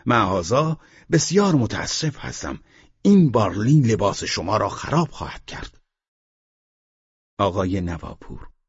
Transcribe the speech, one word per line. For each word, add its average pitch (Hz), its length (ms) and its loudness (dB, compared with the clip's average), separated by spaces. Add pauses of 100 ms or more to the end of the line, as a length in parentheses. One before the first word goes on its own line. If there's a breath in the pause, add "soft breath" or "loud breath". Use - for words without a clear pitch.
معاذا 113 760 0 (320 soft breath)
بسیار 175 440 2
متاسف 104 600 -2
هستم، 65 420 -10 (420 soft breath)
این 185 300 6
بارلی 110 500 2
لباس 104 420 0
شما 101 340 -4
را 101 120 0
خراب 156 400 -2
خواهد - 360 -14
کرد." - 360 -16 (1600)
آقای 95 420 -2
نواپور: - 680 -10 (200)